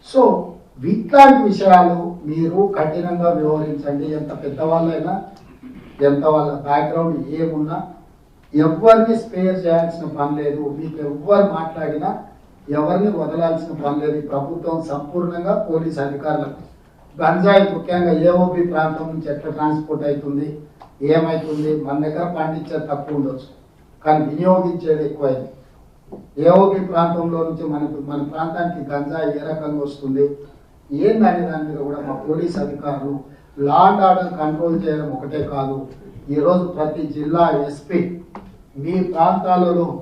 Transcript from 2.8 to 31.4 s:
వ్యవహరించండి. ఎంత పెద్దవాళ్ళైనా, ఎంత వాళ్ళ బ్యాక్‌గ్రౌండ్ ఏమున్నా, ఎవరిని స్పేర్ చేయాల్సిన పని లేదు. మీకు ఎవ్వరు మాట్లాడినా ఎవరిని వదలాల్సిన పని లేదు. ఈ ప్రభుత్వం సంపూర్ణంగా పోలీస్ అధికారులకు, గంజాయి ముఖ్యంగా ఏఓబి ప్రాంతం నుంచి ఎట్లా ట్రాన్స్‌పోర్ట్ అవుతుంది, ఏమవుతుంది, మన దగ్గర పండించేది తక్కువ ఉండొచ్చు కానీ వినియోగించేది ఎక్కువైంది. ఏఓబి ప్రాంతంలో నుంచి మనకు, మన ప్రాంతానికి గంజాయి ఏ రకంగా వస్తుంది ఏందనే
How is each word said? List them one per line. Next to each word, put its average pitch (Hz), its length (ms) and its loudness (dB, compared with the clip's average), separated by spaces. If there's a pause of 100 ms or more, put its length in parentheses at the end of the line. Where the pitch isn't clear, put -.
వ్యవహరించండి. 151 680 -2 (120)
ఎంత 139 120 -8 (120)
పెద్దవాళ్ళైనా, 160 720 0 (960)
ఎంత 139 140 0 (120)
వాళ్ళ 165 160 2 (160)
బ్యాక్‌గ్రౌండ్ 156 520 0 (200)
ఏమున్నా, 156 380 -2 (760)
ఎవరిని 220 680 6
స్పేర్ 185 420 -2
చేయాల్సిన 165 520 0
పని 143 240 -2
లేదు. 147 220 -2 (160)
మీకు 160 180 -10 (120)
ఎవ్వరు 196 380 2 (100)
మాట్లాడినా 156 540 -4 (680)
ఎవరిని 185 320 2 (100)
వదలాల్సిన 160 520 -2 (100)
పని 147 200 -2
లేదు. 151 200 0
ఈ - 100 -10
ప్రభుత్వం 160 480 -4 (100)
సంపూర్ణంగా 175 640 -4 (160)
పోలీస్ 160 380 -2
అధికారులకు, 143 540 -6 (600)
గంజాయి 185 420 6 (120)
ముఖ్యంగా 175 380 0 (180)
ఏఓబి 180 300 2 (120)
ప్రాంతం 160 400 -2
నుంచి 151 220 -8
ఎట్లా 151 220 -8
ట్రాన్స్‌పోర్ట్ 151 520 -2
అవుతుంది, 143 400 -4 (640)
ఏమవుతుంది, 156 580 0 (140)
మన 143 200 -4
దగ్గర 170 200 -4 (100)
పండించేది 160 560 -4
తక్కువ 143 280 -6
ఉండొచ్చు 127 300 -6 (540)
కానీ 156 260 2
వినియోగించేది 165 800 2
ఎక్కువైంది. 131 400 -2 (1000)
ఏఓబి 190 320 6 (120)
ప్రాంతంలో 170 560 0
నుంచి 156 260 -8
మనకు, 147 240 -4 (120)
మన 147 120 -6 (100)
ప్రాంతానికి 165 500 -6 (100)
గంజాయి 143 380 -4 (100)
ఏ 143 100 -10
రకంగా 151 360 -6
వస్తుంది 139 400 -2 (640)
ఏందనే 180 600 2